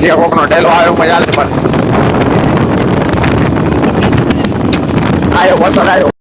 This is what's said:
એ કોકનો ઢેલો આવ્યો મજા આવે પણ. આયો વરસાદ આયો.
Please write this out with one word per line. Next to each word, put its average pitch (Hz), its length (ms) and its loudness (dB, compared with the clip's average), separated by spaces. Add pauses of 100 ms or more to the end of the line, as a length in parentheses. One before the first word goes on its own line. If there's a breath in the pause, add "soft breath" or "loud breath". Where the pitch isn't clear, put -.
એ - 20 2
કોકનો 165 360 2
ઢેલો 165 220 2
આવ્યો 170 260 2
મજા 165 220 0
આવે 170 100 0
પણ. 147 240 -2 (4000)
આયો 185 180 2
વરસાદ 190 320 0
આયો. 185 220 0 (100)